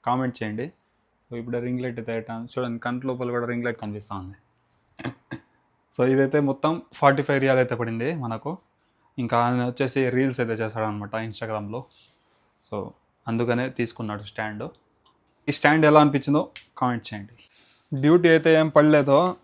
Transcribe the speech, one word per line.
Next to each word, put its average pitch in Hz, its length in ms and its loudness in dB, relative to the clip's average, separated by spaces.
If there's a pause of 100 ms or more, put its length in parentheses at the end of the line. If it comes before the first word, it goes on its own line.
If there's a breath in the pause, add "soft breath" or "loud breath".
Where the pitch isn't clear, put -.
కామెంట్ 123 380 -2
చేయండి. 110 280 -8 (600)
So 120 60 -10
ఇప్పుడే 120 220 -6
రింగ్ 123 220 -6
లైట్ 120 180 -8
అయితే 113 140 -8
పెట్టాను. 113 320 -8
చూడండి 120 340 -6
కంటి 123 280 -6
లోపల 123 220 -6
కూడా 120 160 -4
రింగ్ 120 180 -6
లైట్ 120 160 -4
కనిపిస్తా 104 360 -10
ఉంది. 95 220 -14 (640)
<laughs> - 420 -14 (540)
So 127 120 2
ఇదైతే 135 320 2
మొత్తం 147 420 -2 (120)
ఫార్టీ 139 300 4
ఫైవ్ 139 180 0
రియాల్ 135 180 4
అయితే 127 160 0
పడింది 117 400 -4
మనకు. 127 420 -8 (600)
ఇంకా 120 280 0
ఆయన 123 200 0
వచ్చేసి 127 440 -2
రీల్స్ 131 300 0
అయితే 117 140 -2
చేస్తాడనమాట 110 640 -4
Instagram-లో. 110 680 -8 (840 soft breath)
So 101 240 -8 (360)
అందుకనే 120 420 -2
తీసుకున్నాడు 107 540 -6
స్టాండ్. 107 460 -10 (800)
ఈ - 20 -2
స్టాండ్ 156 340 4
ఎలా 151 160 8
అనిపించిందో 143 480 2 (280)
కామెంట్ 120 360 -4
చేయండి. 104 200 -12 (680 loud breath)
డ్యూటీ 165 280 6
అయితే 160 260 6
ఏం 156 140 4
పడలేదు. 151 760 6